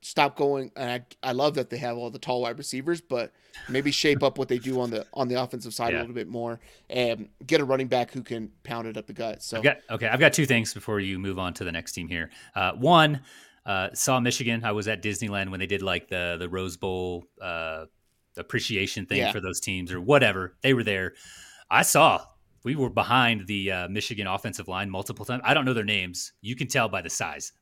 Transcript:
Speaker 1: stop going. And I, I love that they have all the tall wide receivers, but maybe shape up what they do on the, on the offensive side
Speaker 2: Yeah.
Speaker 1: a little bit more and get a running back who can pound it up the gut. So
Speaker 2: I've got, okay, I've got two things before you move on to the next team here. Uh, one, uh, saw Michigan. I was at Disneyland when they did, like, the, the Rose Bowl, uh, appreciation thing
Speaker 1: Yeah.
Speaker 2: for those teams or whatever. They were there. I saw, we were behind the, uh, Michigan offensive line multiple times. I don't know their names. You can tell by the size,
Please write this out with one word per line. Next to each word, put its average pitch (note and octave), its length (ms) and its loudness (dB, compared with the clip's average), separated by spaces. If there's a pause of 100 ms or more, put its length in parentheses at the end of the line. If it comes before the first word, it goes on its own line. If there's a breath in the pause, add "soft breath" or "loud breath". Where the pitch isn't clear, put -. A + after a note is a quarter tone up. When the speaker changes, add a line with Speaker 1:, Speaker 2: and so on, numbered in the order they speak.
Speaker 1:
stop - 360 2
going. C#3 380 0
And B2 160 -4
I, B2+ 380 -8
I B2+ 40 0
love C#3+ 220 2
that B2+ 160 -2
they A#2+ 60 -6
have A#2+ 200 -4
all A#2+ 140 -8
the C3+ 80 -14
tall B2 240 -2
wide A#2 160 -4
receivers, D3 420 -4
but A#2+ 300 -4 (380 loud breath)
maybe C3+ 240 2
shape C#3+ 300 4
up C3+ 160 2
what C3 100 -2
they B2 100 2
do B2+ 220 0
on B2 100 0
the, A2 240 -4
on C3 140 0
the B2 120 2
offensive B2 340 -6
side A#2 180 0
Speaker 2:
Yeah. E2 60 0
Speaker 1:
a - 20 0
little A#2+ 140 -8
bit A2 140 -4
more A#2 300 -6 (320 soft breath)
and A#2 380 0 (180)
get D#3 140 4
a C#3+ 40 0
running C3 240 2
back A#2+ 220 2
who C3 120 -8
can A2+ 280 -8 (140)
pound A#2 240 -6
it A2 80 -10
up G#2+ 100 -10
the A#2+ 60 -14
gut. A2 300 -8
So - 160 -6
Speaker 2:
I've A2 40 0
got, C#3 140 6 (140)
okay, A2 180 -2
I've A#2+ 120 2
got D3+ 120 8
two D3+ 140 4
things A#2 280 4
before G#2+ 240 -2
you F#2+ 200 -2
move F#2+ 200 -2
on F2+ 160 -2
to - 100 -8
the E2+ 80 -4
next E2 200 -8
team E2 160 -8
here. E2 220 -6 (260 loud breath)
Uh, F#2 160 2
one, D3+ 480 6 (440 loud breath)
uh, F#2+ 280 -2
saw C3 260 2
Michigan. A#2 460 0
I G#2+ 80 0
was G#2 160 -2
at G#2+ 140 -4
Disneyland G2+ 480 -4
when F#2+ 100 -8
they F#2+ 60 -2
did, F#2+ 160 -2
like, F2+ 260 -2
the, F2 300 -2
the F2 100 -6
Rose F#2 300 -4
Bowl, F#2 460 -4 (160)
uh, D#2+ 440 -6 (540)
appreciation G2 680 -2
thing - 120 0
Speaker 1:
Yeah. A2 140 2
Speaker 2:
for G#2+ 80 -4
those F#2 200 -6
teams F#2 320 -4
or F2+ 80 -6
whatever. G2 640 4
They C3+ 120 4
were A#2+ 100 2
there. F#2+ 280 0 (580 loud breath)
I B2 120 6
saw, D3 420 6 (400)
we C3 120 -2
were C3 140 0
behind A#2 560 4
the, G2 260 -2
uh, F2+ 160 -4
Michigan G#2 380 -4
offensive F#2+ 420 -4
line F#2+ 220 -4
multiple F#2+ 340 -6
times. B2 200 -4
I A#2 100 4
don't D3 100 4
know B2+ 100 2
their A2 100 0
names. F#2 560 -2
You A#2 160 -8
can C#3+ 100 -6
tell A#2+ 220 2
by F#2+ 140 -4
the E2+ 80 -10
size, - 520 -8